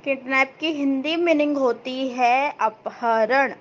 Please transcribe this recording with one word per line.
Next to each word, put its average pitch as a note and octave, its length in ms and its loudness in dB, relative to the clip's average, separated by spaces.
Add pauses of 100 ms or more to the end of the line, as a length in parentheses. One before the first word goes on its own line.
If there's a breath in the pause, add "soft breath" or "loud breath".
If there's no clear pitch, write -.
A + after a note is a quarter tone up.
किडनैप C4 560 -2
की D#4+ 120 -2
हिंदी C#4+ 440 -2
मीनिंग D4+ 400 2
होती C4 520 -2
है B3+ 520 0
अपहरण A#3 1000 0